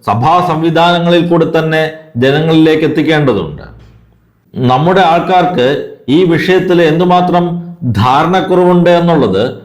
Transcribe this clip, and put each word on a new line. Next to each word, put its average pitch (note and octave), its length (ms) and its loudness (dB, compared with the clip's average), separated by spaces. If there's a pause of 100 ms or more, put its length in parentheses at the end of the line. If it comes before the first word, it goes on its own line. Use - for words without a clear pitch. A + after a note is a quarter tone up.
സഭാ A#2 280 0 (160)
സംവിധാനങ്ങളിൽ E3+ 800 0
കൂടി E3 160 2 (100)
തന്നെ D#3+ 240 -2 (420)
ജനങ്ങളിലേക്ക് D#3 680 2
എത്തിക്കേണ്ടതുണ്ട്. C3 760 -2 (1040)
നമ്മുടെ F3 320 2 (100)
ആൾക്കാർക്ക് E3+ 540 0 (500)
ഈ - 20 4 (140)
വിഷയത്തിൽ F3+ 460 0 (120)
എന്തുമാത്രം F3+ 540 0 (540)
ധാരണക്കുറവുണ്ട് F3 920 2 (100)
എന്നുള്ളത് C3 420 0 (220)